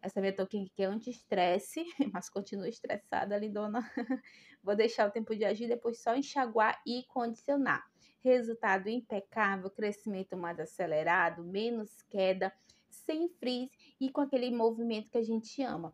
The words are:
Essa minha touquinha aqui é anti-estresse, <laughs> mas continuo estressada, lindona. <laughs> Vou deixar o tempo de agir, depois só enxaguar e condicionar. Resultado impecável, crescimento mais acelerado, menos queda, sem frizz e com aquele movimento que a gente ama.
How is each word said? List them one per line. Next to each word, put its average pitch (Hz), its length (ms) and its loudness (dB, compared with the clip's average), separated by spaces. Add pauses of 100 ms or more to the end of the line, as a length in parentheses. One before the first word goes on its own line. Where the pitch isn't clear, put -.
Essa 196 160 -4
minha 196 140 2
touquinha 196 300 -2
aqui 196 180 -4
é - 20 2
anti-estresse, 202 960 0
<laughs> 285 300 -2
mas 185 160 -6
continuo 196 380 -6
estressada, - 720 -2
lindona. 214 400 -4
<laughs> 240 440 -4 (400)
Vou 202 120 2
deixar 220 320 4
o 202 40 0
tempo 220 240 -4
de 208 80 0
agir, 214 240 0
depois 233 320 -2
só 233 160 0
enxaguar 233 680 2
e 240 220 -4
condicionar. 240 760 0 (400)
Resultado 226 640 4
impecável, 208 840 -2
crescimento 208 680 -4
mais 170 220 -6
acelerado, 170 840 2
menos 214 600 -4
queda, 190 500 0 (340)
sem 320 420 -4
frizz 254 420 -4 (280)
e 262 120 0
com 294 100 0
aquele 254 300 0
movimento 226 580 0
que - 80 0
a 233 60 2
gente 226 400 -2
ama. 165 300 -4